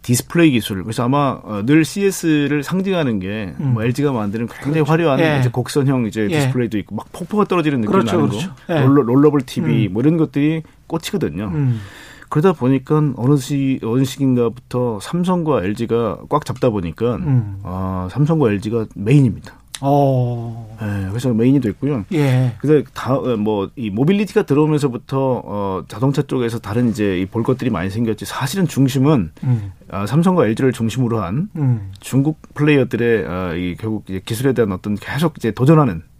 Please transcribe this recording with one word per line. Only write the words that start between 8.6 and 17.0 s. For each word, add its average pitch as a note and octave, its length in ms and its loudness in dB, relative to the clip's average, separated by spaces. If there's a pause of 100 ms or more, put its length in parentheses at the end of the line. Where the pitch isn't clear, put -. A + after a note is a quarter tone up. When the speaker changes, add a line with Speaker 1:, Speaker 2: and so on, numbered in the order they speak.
Speaker 1:
거. F3 80 -4
Speaker 2:
예. D3 60 2
Speaker 1:
롤러-, C#3 220 6
롤러블 C#3+ 400 4
티비 C#3 460 0
Speaker 2:
음. F2 60 -4
Speaker 1:
뭐 A#2 80 0
이런 D#3 140 4
것들이 D#3 460 0 (240)
꽂히거든요. G2 680 -4
Speaker 2:
음. B2+ 280 0 (500)
Speaker 1:
그러다 E3+ 220 2
보니까 C3+ 440 0 (200)
어느 C3 220 2
시-, C3+ 440 -2
어느 A#2+ 220 0
시기인가부터 B2 960 -2
삼성과 E3+ 640 0
엘지가 G#2+ 540 -2 (100)
꽉 D3+ 160 -2
잡다 - 240 -2
보니까, G#2 480 -2